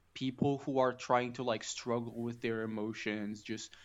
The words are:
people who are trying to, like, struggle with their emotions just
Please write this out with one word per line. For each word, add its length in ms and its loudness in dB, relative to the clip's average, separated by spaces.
people 440 2
who 200 0
are 140 6
trying 420 2
to, 80 -4
like, 220 0
struggle 580 -2
with 180 -4
their 220 0
emotions 800 -4
just 320 -8